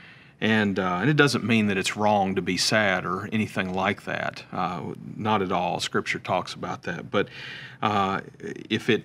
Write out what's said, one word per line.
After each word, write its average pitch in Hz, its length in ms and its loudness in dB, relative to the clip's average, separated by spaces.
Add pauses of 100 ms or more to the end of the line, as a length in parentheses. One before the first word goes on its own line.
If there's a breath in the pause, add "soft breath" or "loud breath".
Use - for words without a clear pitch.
(400 loud breath)
And, 104 380 2
uh, 90 220 0
and 120 80 2
it 151 80 4
doesn't 139 260 6
mean 110 260 4
that 95 100 0
it's - 180 -2
wrong 104 380 4
to 95 80 0
be 92 140 0
sad 95 500 2
or 95 260 -4
anything 98 400 -2
like 95 320 0
that. 78 480 -6
Uh, 90 300 -4 (340)
not 107 260 2
at 92 80 -2
all. 87 300 0
Scripture - 380 -2
talks 90 360 -2
about - 280 -8
that. - 280 -8
But, - 180 0 (540 loud breath)
uh, 98 380 2 (180)
if - 520 -4
it, 107 140 4